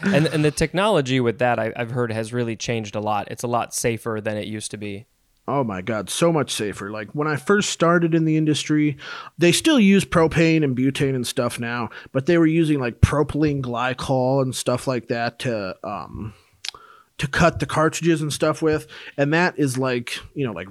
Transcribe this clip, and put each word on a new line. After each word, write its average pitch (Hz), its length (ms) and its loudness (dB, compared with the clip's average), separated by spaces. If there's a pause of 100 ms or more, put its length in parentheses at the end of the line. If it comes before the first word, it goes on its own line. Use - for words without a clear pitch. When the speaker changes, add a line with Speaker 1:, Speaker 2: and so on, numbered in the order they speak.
Speaker 1:
And, 165 260 4
and 156 140 0
the 151 80 4
technology 156 720 0
with 117 200 0
that, 120 180 2
I, 110 180 -4
I've 117 140 -6
heard, 123 200 -2
has 110 220 -4
really 117 240 -2
changed 107 380 -6
a 107 60 -4
lot. 104 300 -2
It's - 120 -10
a 123 40 -6
lot 120 280 -2
safer 113 480 -4
than 107 160 -4
it 107 80 -6
used 107 240 -8
to 110 80 -10
be. 104 260 -10 (420)
Speaker 2:
Oh 139 160 0
my 98 200 -4
God, 104 260 -4
so 170 240 2
much 147 200 0
safer. 104 380 -6
Like, 107 240 -10
when 147 140 -2
I 151 80 -2
first 202 320 0
started 170 460 2
in 165 100 4
the 156 140 4
industry, 151 580 2 (400)
they 175 160 6
still 302 260 4
use 196 280 6
propane 160 580 4
and 131 100 0
butane 135 400 0
and 123 120 -4
stuff 120 340 -4
now, 120 300 -4 (220)
but 135 120 -2
they 170 140 4
were 165 80 6
using, 156 340 4
like, 120 220 0
propylene 147 580 2
glycol 127 800 0
and 131 140 -2
stuff - 320 -2
like 127 220 -4
that 117 320 -4
to, 104 440 -4
um, 90 480 -10 (840)
to - 80 -4
cut 165 340 2
the 139 60 -2
cartridges 160 560 0
and 151 100 -4
stuff 156 300 -2
with. 156 240 0 (320)
And 143 160 2
that 175 240 2
is, 135 180 0
like, 127 420 -2 (160)
you 143 120 -2
know, 113 60 -4
like, 92 180 -8